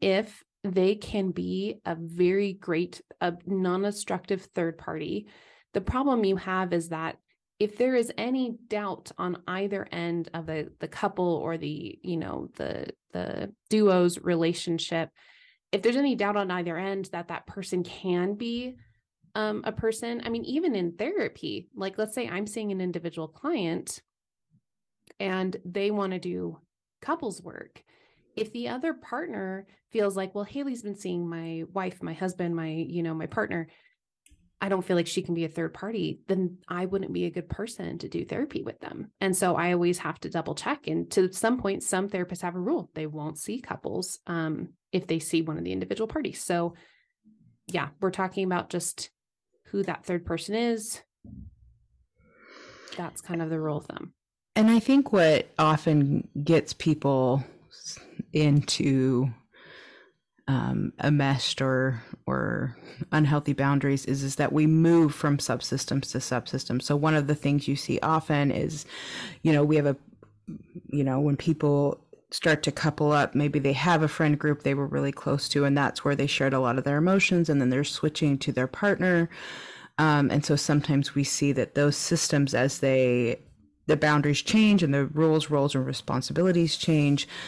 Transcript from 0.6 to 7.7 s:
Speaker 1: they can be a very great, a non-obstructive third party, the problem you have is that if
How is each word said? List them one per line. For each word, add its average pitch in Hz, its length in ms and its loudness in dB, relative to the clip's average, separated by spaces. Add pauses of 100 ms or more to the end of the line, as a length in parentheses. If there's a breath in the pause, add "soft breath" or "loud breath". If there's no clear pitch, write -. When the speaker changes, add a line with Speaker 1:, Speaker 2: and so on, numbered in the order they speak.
Speaker 1:
they 190 300 4
can 202 360 -2
be 185 540 -4
a 170 100 -4
very 180 580 2
great, 175 480 -4 (200)
a 175 120 0 (120)
non-obstructive 190 960 -2 (140)
third 165 220 -2
party, 160 500 -8 (460 soft breath)
the 202 80 -2
problem 254 440 2
you 190 100 4
have 185 380 -2
is 170 160 -2
that 160 260 -6 (440)
if 208 180 -2